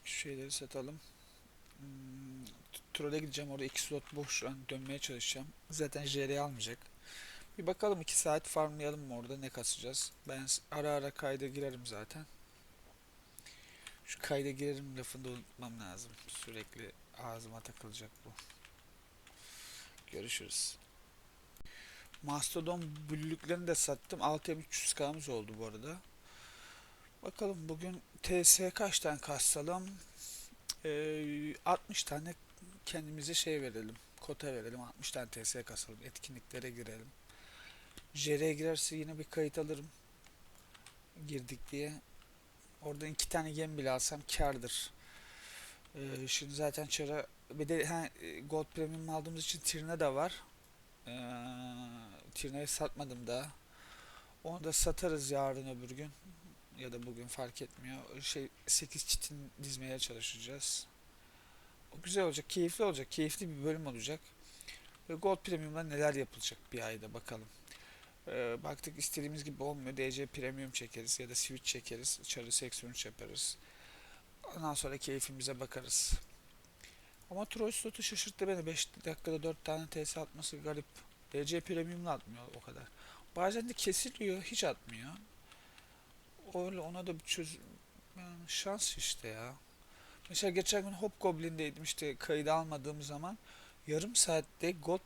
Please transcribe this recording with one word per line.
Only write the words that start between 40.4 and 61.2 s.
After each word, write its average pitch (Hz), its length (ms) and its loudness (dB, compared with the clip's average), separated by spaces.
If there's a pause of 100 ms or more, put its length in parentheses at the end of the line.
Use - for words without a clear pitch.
Girdik 127 440 -4
diye. 147 200 0 (920)
Oradan 151 260 -4
iki - 200 0
tane 160 220 2
yem 156 280 0
bile 131 120 2
alsam 143 300 2 (160)
kârdır. 135 540 4 (1040)
Ee, 135 340 -4
şimdi 143 260 0
zaten 147 320 2
çara, 143 400 2 (240)
bir 147 180 0
de, 156 180 6
ha, 165 220 0 (140)
e, 78 180 -6
Gold 151 240 0
Premium 160 440 -2
aldığımız 160 360 -2
için 156 160 0
Tirna 160 400 0
da 143 140 6
var. 160 280 2 (640)
Ee, 120 60 -8 (1200)
Tirna'yı 143 340 -2
satmadım 135 580 -2
daha. 131 240 0 (960)
Onu 170 200 -4
da 160 80 2
satarız 156 580 4
yarın 135 480 2
öbür 123 120 -8
gün. 143 200 -6 (680)
Ya 127 140 -6
da 120 140 -6
bugün, 120 220 -6
fark 123 340 -4
etmiyor. 131 580 -8
Şey, 135 280 0 (180)
sekiz - 400 4
çitin 143 440 0 (120)
dizmeye 131 360 -4
çalışacağız. 117 880 -2 (1080)